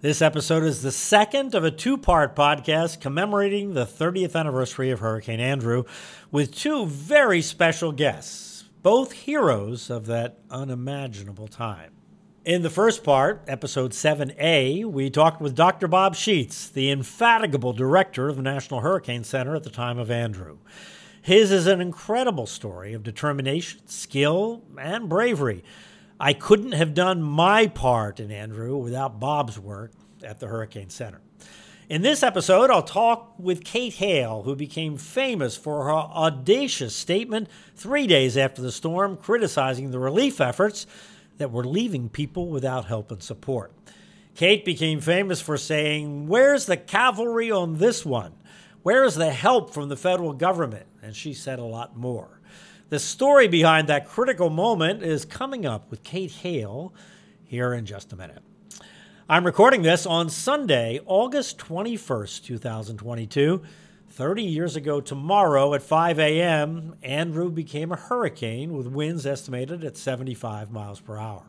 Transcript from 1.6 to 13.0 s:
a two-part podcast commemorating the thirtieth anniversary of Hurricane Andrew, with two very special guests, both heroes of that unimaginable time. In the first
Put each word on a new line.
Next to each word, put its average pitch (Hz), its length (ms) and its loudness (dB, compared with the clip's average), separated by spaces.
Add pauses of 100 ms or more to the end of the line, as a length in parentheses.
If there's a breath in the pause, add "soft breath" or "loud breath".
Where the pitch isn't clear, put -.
a 160 60 2
two-part 165 680 2
podcast 151 640 2
commemorating 202 720 -2
the 127 140 0
thirtieth 175 500 -2
anniversary 131 540 -2
of 120 100 -2
Hurricane 113 400 -4
Andrew, 123 440 0 (460 loud breath)
with 143 240 0
two 294 300 -2
very 180 560 4
special 165 500 0
guests, - 720 -4 (180)
both 247 300 4
heroes 123 760 -2
of 117 160 -6
that 117 360 -4 (100)
unimaginable 123 1000 -10
time. 98 440 -10 (520)
In 175 160 2
the 165 80 -2
first 214 340 2